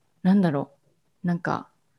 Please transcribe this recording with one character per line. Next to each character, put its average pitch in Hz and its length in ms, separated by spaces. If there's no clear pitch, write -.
な 185 140
ん 208 60
だ 170 100
ろ 139 200
う、 185 40
な 175 80
ん 175 40
か、 - 300